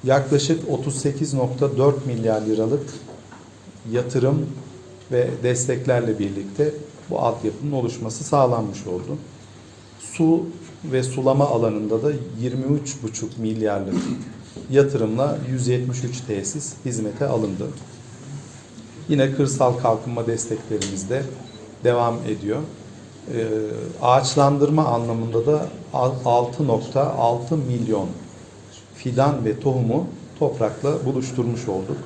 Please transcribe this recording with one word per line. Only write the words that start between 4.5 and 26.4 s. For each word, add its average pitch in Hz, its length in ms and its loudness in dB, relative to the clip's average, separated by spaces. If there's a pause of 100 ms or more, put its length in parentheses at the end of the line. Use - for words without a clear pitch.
ve 123 180 4 (120)
desteklerle 120 760 2
birlikte 101 560 0 (360)
bu - 80 -2
altyapının 117 540 -2
oluşması 117 520 -4
sağlanmış 117 600 2
oldu. 90 300 -6 (840)
Su 165 420 2 (420)
ve 131 180 0
sulama 135 460 4
alanında 110 540 2
da 147 100 2 (280)
yirmi 131 420 0
üç - 200 -8
buçuk 110 360 -6
milyarlık 107 560 0 (760)
yatırımla 131 680 2 (120)
yüz 127 180 0
yetmiş 123 360 0
üç - 160 -6
tesis 107 520 -6 (120)
hizmete 110 420 -2
alındı. 107 400 0 (1400)
Yine 135 240 4
kırsal 131 400 4
kalkınma 117 540 0
desteklerimiz 107 840 -4
de 131 120 0 (640)
devam 120 320 4 (120)
ediyor. 104 300 -2 (760)
Ee, 113 120 0 (560)
ağaçlandırma 143 840 6
anlamında 117 640 0
da 151 200 2 (260)
al-, 131 220 2 (100)
altı 123 440 2